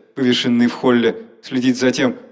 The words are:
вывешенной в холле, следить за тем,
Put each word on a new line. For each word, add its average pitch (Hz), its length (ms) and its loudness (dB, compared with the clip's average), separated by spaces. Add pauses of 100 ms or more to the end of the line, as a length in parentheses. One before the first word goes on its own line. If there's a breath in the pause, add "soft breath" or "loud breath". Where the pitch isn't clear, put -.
(160)
вывешенной 120 520 0
в 117 60 -4
холле, 120 540 0 (140)
следить 127 360 -2
за 127 140 0
тем, 123 240 -2 (160)